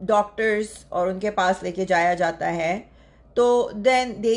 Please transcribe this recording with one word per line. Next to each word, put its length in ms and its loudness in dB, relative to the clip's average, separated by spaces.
डॉक्टर्स 880 0
और 180 0
उनके 200 -4
पास 340 0
लेके 220 -4
जाया 280 2
जाता 340 -2
है 420 -4
तो 380 2
then 400 2
they 240 0